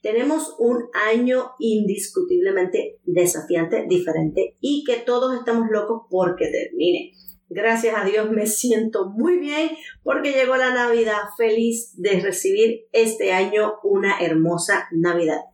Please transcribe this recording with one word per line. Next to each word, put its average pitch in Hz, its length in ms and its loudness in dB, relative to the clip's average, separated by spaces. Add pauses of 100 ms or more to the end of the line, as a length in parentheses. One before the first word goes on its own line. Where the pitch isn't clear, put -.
Tenemos 269 560 -2
un 233 360 0
año 240 640 0
indiscutiblemente 190 1500 0
desafiante, 170 800 0
diferente 165 720 0
y 285 260 -2
que 240 120 0
todos 247 420 0
estamos 233 320 0
locos 220 380 -2
porque 175 420 0
termine. - 640 -2 (380)
Gracias 220 440 0
a 202 120 -2
Dios 214 240 0
me 214 160 0
siento 220 640 0
muy 320 280 2
bien 311 340 -2 (300)
porque 277 300 -2
llegó 262 240 2
la 254 160 2
Navidad, 233 460 2 (180)
feliz 226 640 0
de 190 180 2
recibir 196 760 0
este 220 420 2
año 208 480 0
una 196 380 2
hermosa 170 680 0
Navidad. 170 500 0 (140)